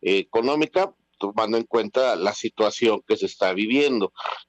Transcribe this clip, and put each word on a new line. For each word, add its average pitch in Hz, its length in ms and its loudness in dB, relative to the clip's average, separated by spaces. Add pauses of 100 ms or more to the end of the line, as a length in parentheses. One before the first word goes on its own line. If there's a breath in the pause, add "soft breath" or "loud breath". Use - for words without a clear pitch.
eh, 95 180 2
económica, 151 720 0 (260)
tomando 110 380 -2
en 113 80 -2
cuenta 117 500 0
la 95 180 0
situación 110 720 0
que 110 120 0
se 98 100 -4
está 92 260 -2
viviendo. 113 600 0 (360 loud breath)